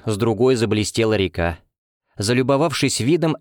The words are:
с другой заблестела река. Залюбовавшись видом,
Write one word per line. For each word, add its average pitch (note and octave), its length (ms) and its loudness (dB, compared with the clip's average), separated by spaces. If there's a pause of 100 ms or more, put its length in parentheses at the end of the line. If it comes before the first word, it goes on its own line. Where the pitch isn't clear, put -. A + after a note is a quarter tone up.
с G#2+ 120 -2
другой A#2 380 2
заблестела A2 600 0
река. E2+ 420 -2 (600)
Залюбовавшись C3 840 0
видом, D#3 420 0